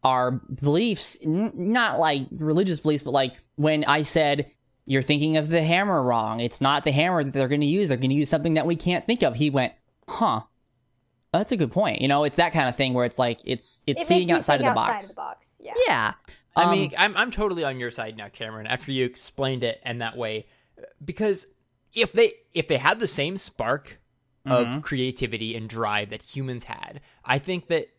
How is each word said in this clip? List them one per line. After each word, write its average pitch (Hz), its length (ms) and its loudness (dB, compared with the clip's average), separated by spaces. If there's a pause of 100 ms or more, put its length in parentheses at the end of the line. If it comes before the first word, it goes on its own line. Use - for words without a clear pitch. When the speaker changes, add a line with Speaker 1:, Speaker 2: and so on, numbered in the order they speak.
Speaker 1:
our 127 280 4
beliefs, 143 920 0
n-, 165 320 0
not, 220 440 0
like, 147 320 2
religious 156 500 0
beliefs, 151 220 0
but, 127 80 -6
like, 135 220 2 (220)
when 151 300 2
I 147 160 2
said, 147 480 2 (360)
"You're 135 180 2
thinking 151 340 2
of 151 120 0
the 165 140 4
hammer 175 400 2
wrong. 113 380 0
It's 120 180 -2
not 139 240 2
the 151 80 2
hammer 160 320 2
that 139 80 -4
they're 135 160 0
gonna 147 180 2
use. 175 240 2
They're 131 80 2
gonna 131 180 0
use 143 140 0
something 160 260 2
that 151 100 2
we 170 100 0
can't 180 300 -2
think 160 180 0
of." 127 120 2
He 147 140 2
went, 135 240 0 (340)
"Huh. 131 340 0 (920)
That's 190 200 0
a 247 60 -2
good 147 140 0
point." 175 300 0
You 127 60 0
know, 143 180 4
it's 139 120 -2
that 170 160 4
kind 147 160 2
of 123 60 -4
thing 131 180 0
where 123 120 2
it's 120 120 -4
like, 120 280 0
it's, - 420 -6
it's 143 140 -2
Speaker 2:
It - 0 -
makes 165 60 -2
Speaker 1:
seeing 180 220 4
Speaker 2:
you 170 60 6
Speaker 1:
outside - 240 2
Speaker 2:
think 139 100 2
Speaker 1:
of 247 60 2
the 113 60 2
Speaker 2:
outside - 120 0
Speaker 1:
box. 208 160 -8
Speaker 2:
of - 60 -14
the - 60 -18
box. - 380 -14
Yeah. - 140 -14 (140)
Speaker 1:
Yeah. 117 260 0 (420)
Speaker 3:
I 170 100 4
Speaker 1:
Um, 175 60 4
Speaker 3:
mean, 147 260 2
I'm, 202 200 2
I'm 226 140 0
totally 190 320 -2
on 135 160 -2
your 120 100 -4
side 110 280 -10
now, 104 120 -12
Cameron, 110 380 -10
after 123 240 -4
you 131 140 0
explained 131 580 -4
it 113 220 -2
in 120 140 -6
that 117 180 -8
way, 110 280 -6 (580)
because 196 440 -2 (460)
if 226 200 -2
they, 226 200 4 (200)
if 160 140 -2
they 147 100 2
had 160 220 2
the 233 80 -2
same 160 300 -4
spark - 640 -6 (460)
of 123 220 4
Speaker 1:
Mm-hmm. 127 140 -4
Speaker 3:
creativity 127 720 -4
and 110 140 -10
drive 104 400 -2
that 107 120 -14
humans 131 440 -8
had, - 340 -14 (240)
I 127 160 2
think 180 300 -6
that 165 180 0 (120)